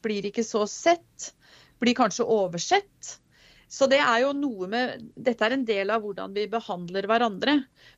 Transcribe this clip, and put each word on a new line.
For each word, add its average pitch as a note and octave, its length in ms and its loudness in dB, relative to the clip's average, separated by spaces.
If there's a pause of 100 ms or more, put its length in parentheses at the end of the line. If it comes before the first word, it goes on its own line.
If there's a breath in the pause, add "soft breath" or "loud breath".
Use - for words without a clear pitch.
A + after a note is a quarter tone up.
blir G#3 240 -4
ikke A3 180 -2
så G#3+ 240 0
sett, - 640 -2 (500 soft breath)
blir A#3+ 160 4
kanskje A#3 320 2
oversett. G3 920 -2 (480 soft breath)
Så C4+ 200 2
det C4+ 100 6
er B3+ 240 4
jo C#4 140 2
noe A3+ 320 -4
med, A#3 380 -4 (100)
dette A#3 260 0
er A#3 140 2
en C4+ 80 -2
del G3+ 260 0
av A3 140 0
hvordan G3 320 -8
vi G#3 100 -2
behandler G3 640 -6
hverandre. A3+ 460 2 (440 soft breath)